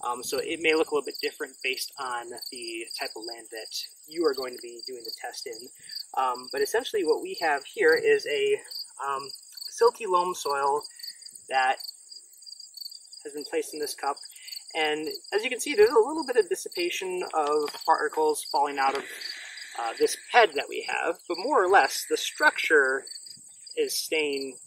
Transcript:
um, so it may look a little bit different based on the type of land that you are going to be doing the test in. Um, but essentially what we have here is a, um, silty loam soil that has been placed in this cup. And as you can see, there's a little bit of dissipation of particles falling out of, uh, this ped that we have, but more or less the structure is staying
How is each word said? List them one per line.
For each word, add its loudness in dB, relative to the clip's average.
um, -4
so -4
it -4
may 4
look 2
a -2
little 0
bit -10
different -8
based -4
on -6
the -10
type -6
of -10
land -12
that -12
you -4
are 4
going -6
to -14
be -14
doing -12
the -12
test -10
in. -12
Um, -2
but 0
essentially 0
what 2
we -8
have 2
here 4
is 4
a, 2
um, -4
silty 4
loam 2
soil 0
that 2
has -12
been -8
placed -4
in -6
this -4
cup. -2
And 0
as 2
you -2
can -4
see, -2
there's 10
a -2
little 4
bit 0
of 4
dissipation -4
of 2
particles 2
falling 0
out 4
of, -2
uh, -2
this 4
ped 8
that -4
we -8
have, -2
but -4
more 4
or 4
less 6
the 2
structure 2
is 0
staying -2